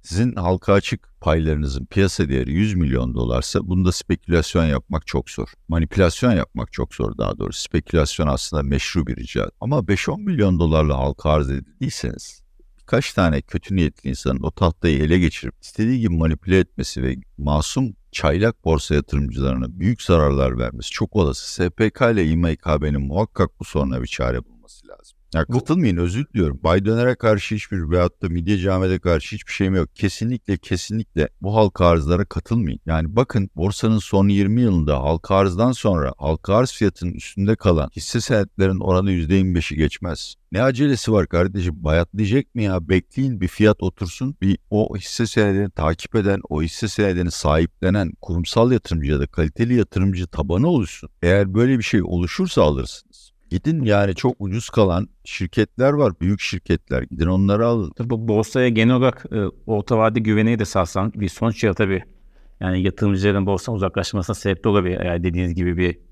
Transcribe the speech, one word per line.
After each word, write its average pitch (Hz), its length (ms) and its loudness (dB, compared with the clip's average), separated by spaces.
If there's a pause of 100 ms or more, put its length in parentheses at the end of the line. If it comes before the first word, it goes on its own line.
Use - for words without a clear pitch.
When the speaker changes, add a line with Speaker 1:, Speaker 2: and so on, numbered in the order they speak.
Speaker 1:
sizin 113 320 0
halka 92 380 0
açık - 480 -2
paylarınızın 76 640 0
piyasa 95 420 2
değeri 65 240 -2
yüz 101 220 0
milyon 64 400 0
dolarsa 60 540 -2
bunda 92 240 2
spekülasyon 85 720 0
yapmak 76 420 -2
çok - 240 -6
zor. - 180 -10 (200)
Manipülasyon 85 640 2
yapmak 65 400 -4
çok - 220 -6
zor 53 240 -4
daha 50 200 -4
doğrusu. 50 240 -8
Spekülasyon - 640 0
aslında 71 360 -2
meşru 69 440 -2
bir 62 100 -6
icat. 52 340 -6 (100)
Ama 123 280 -2
beş 98 200 0
on 196 120 -6
milyon 107 380 2
dolarla 78 400 2
halka 71 320 -2
arz 73 200 2
edildiyseniz - 920 -8 (500)
birkaç 127 220 0
tane 82 300 2
kötü - 340 -6
niyetli 73 340 0
insanın 65 320 -4
o 80 80 -2
tahtayı 80 520 0
ele 80 160 4
geçirip 78 440 -2
istediği 120 380 -2
gibi 90 160 0
manipüle 80 420 2
etmesi - 440 -2
ve 65 140 -2 (220)
masum 76 540 -2 (200)
çaylak 95 520 0
borsa 78 300 0
yatırımcılarına 65 840 -2
büyük 110 220 -2
zararlar 69 560 2
vermesi 60 320 -6
çok - 260 -6
olası. 73 380 -2
S 87 160 0
P 110 200 0
K 120 200 2
ile 98 160 2
İ 80 100 2
M 82 200 0
K 76 260 0
B'nin 73 200 -2
muhakkak 87 580 -2
bu - 40 -10
soruna 65 380 -4
bir 60 40 -6
çare 62 380 -4
bulması - 440 -20
lazım. - 320 -20 (140)
Ya 80 140 2
Speaker 2:
Bu 123 100 0
Speaker 1:
katılmayın, 143 380 2
özür 90 320 -2
diliyorum. 76 340 0
Bay 90 220 2
Döner'e 117 300 2
karşı 107 400 0
hiçbir 90 360 -6
veyahut 87 320 0
da 95 60 -4
Midyeci 90 440 0
Ahmet'e 92 260 0
karşı 87 380 -2
hiçbir - 160 -14
şeyim 95 220 0
yok. 87 200 0
Kesinlikle, 107 640 -4
kesinlikle 95 720 -4 (140)
bu 104 140 -2
halka 98 300 4
arzlara 85 380 4
katılmayın. 101 600 -4
Yani 80 300 -2
bakın 117 400 0
borsanın 101 420 0
son 98 300 2
yirmi 101 320 2
yılında 78 400 2
halka 82 360 0
arzdan 98 360 2
sonra 82 460 -2
halka 78 360 -2
arz 127 180 2
fiyatının 90 400 -2
üstünde 101 440 -2
kalan 80 400 0
hisse - 240 -4
senetlerin 95 600 0
oranı 95 320 2
yüzde 85 220 0
yirmi 95 200 4
beşi 76 220 -2
geçmez. - 580 -4 (180)
Ne 98 100 0
acelesi 131 500 0
var 98 140 4
kardeşim? 90 580 -2
Bayatlayacak 98 680 0
mı 117 80 -2
ya? 92 260 -2
Bekleyin 113 520 0
bir 90 80 0
fiyat 107 340 2
otursun. 95 600 -6
Bir 95 160 2 (120)
o 104 260 0
hisse - 300 -4
senedini 101 440 0
takip - 440 -4
eden, 98 340 2
o 76 140 -2
hisse 82 260 -4
senedini 90 420 0
sahiplenen 85 880 0
kurumsal 101 520 0
yatırımcı 80 380 -2
ya 71 100 2
da 71 60 0
kaliteli 113 480 -2
yatırımcı 95 520 0
tabanı 101 420 -2
oluşsun. 117 420 -2 (120)
Eğer 95 320 4
böyle 123 240 4
bir 107 60 -2
şey 98 180 2
oluşursa 87 600 0
alırsınız. - 680 -2 (200)
Gidin 156 320 -2
yani 101 320 2
çok 123 240 0
ucuz 101 320 -6
kalan 95 380 2 (160)
şirketler 113 680 0
var, 135 280 0
büyük 95 200 0
şirketler. - 600 -2
Gidin 80 240 -4
onları 98 400 2
alın. 113 300 -2
Speaker 2:
Tabii 120 140 -6
bu 113 180 -4
borsaya 110 400 2
genel 113 260 4
olarak, 127 380 0
e, 113 40 -6 (300)
orta 110 320 0
vade 113 220 2
güveni 110 380 2
de 110 60 0
sarsan 95 500 -2
bir 101 140 -4
sonuç 113 360 -2
ya 98 100 2
tabii. 95 300 0 (560)
Yani 92 220 0
yatırımcıların 98 640 2
borsadan 101 300 -2
uzaklaşmasına 95 580 -2
sebep 98 300 -4
de 113 40 2
olabilir. 92 320 2
Eğer 87 240 -2
dediğiniz 87 300 -2
gibi 87 220 0
bir 87 220 0 (140)